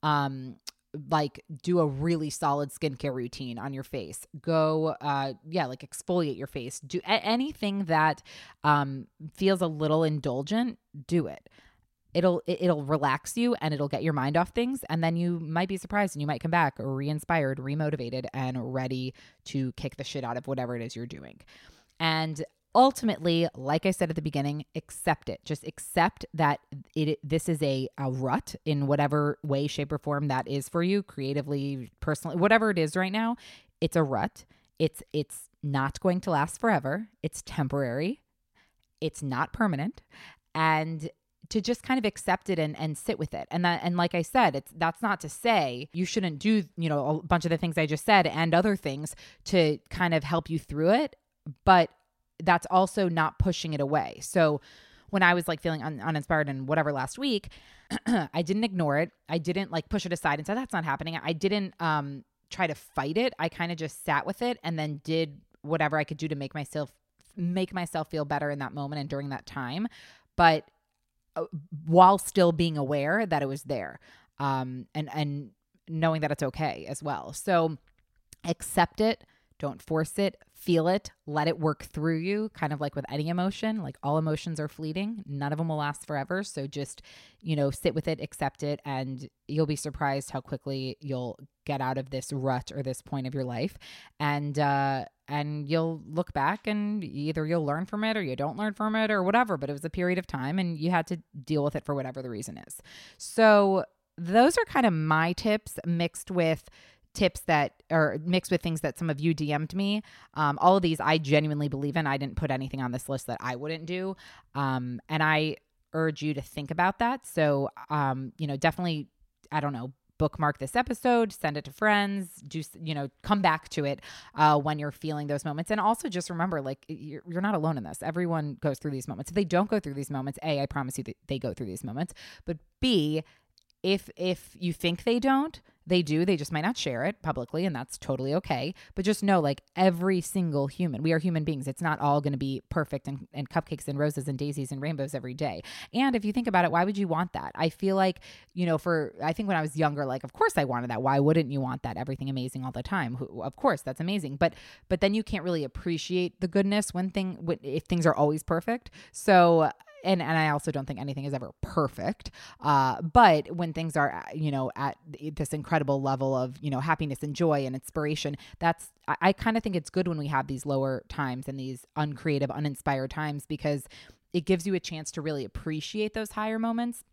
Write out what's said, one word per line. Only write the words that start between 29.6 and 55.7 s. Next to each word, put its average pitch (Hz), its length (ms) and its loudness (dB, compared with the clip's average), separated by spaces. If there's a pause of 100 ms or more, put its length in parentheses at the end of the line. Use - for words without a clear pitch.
shape, 147 260 -4
or 147 60 -4
form 147 300 -2
that 131 200 -2
is 139 200 -4
for 170 140 -2
you, 190 200 2
creatively, 139 880 -4 (100)
personally, 156 360 -4
whatever 214 340 4
it 180 80 2
is 156 180 2
right 185 160 0
now. 226 240 0 (440)
It's 165 160 0
a 165 60 6
rut. 131 420 -2 (340)
It's, - 240 0 (100)
it's - 360 -6 (140)
not 139 380 -2
going 185 220 2
to 196 80 -4
last 151 300 0
forever. 185 480 0 (140)
It's - 240 -8
temporary. 143 720 -2 (800)
It's 156 220 -6
not 135 300 -2
permanent. 185 500 -2 (520)
And 160 560 2 (400)
to 220 100 2
just 233 220 -2
kind 262 160 0
of 214 80 -4
accept - 420 -2
it 180 100 0
and, 151 200 0
and 156 180 -4
sit - 220 -4
with - 160 -4
it. - 160 -8
And 175 140 0
that, 175 200 2
and 175 120 0
like 175 180 2
I 170 80 2
said, 160 340 4
it's, - 180 -8
that's 165 280 -2
not 202 180 0
to 156 80 -10
say 147 640 0
you 175 140 0
shouldn't 175 320 -2
do, 214 260 4 (120)
you 165 120 0
know, 147 320 2
a - 20 -14
bunch 175 220 2
of 170 60 2
the 165 80 2
things 165 180 -2
I 160 80 4
just 151 220 -2
said 196 200 8
and 165 280 2
other 196 200 4
things 147 400 -6 (300)
to 160 340 4 (120)
kind 175 240 2
of 147 100 2
help 160 240 0
you 160 100 -2
through 156 360 2
it, 294 200 2 (500)
but 180 260 8 (520)
that's 170 280 4
also 185 380 4
not 165 300 0
pushing 170 340 0
it 143 80 -2
away. 139 400 0
So 151 400 4 (500)
when 190 120 2
I 175 120 8
was, 175 140 0
like, 160 120 -4
feeling 160 220 -2